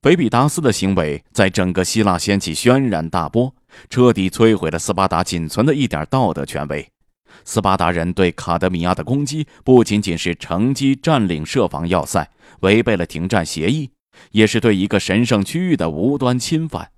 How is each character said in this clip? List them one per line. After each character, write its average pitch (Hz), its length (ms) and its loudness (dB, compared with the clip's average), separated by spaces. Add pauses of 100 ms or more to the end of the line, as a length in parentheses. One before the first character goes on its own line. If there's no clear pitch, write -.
腓 156 120 6
比 143 140 0
达 123 180 2
斯 156 140 -2
的 135 100 2
行 95 240 -2
为 76 380 -2
在 95 160 2
整 90 240 -2
个 90 100 0
希 110 200 -2
腊 92 160 2
掀 101 200 -2
起 82 140 -6
轩 123 380 2
然 82 180 -4
大 82 220 -4
波， 127 240 -2 (340)
彻 123 240 4
底 95 160 0
摧 113 260 4
毁 82 160 -2
了 82 80 -4
斯 - 140 -4
巴 95 160 0
达 87 160 0
仅 82 240 -4
存 110 160 -2
的 147 100 2
一 139 140 -2
点 76 220 -4
道 117 240 0
德 71 100 -6
权 71 240 -8
威。 73 180 -8 (580)
斯 - 160 -2
巴 95 160 -2
达 87 160 0
人 85 200 -2
对 90 200 0
卡 85 260 -4
德 92 100 0
米 90 120 -2
亚 90 140 0
的 82 100 -6
攻 139 200 -2
击 147 220 -6 (180)
不 127 200 8
仅 104 180 0
仅 85 160 -4
是 85 160 -4
乘 110 400 -2
机 135 220 0
占 135 320 0
领 80 180 -4
设 101 220 0
防 82 180 -6
要 85 180 0
塞， 76 240 -4 (320)
违 104 220 4
背 107 140 0
了 85 100 -2
停 87 220 -6
战 90 180 0
协 80 240 -2
议， 143 180 -4 (440)
也 107 120 6
是 110 140 2
对 107 160 4
一 95 140 0
个 104 100 0
神 104 260 0
圣 107 200 0
区 175 260 -4
域 143 60 2
的 82 140 -2
无 113 280 -2
端 127 180 0
侵 160 320 -4
犯。 85 300 -10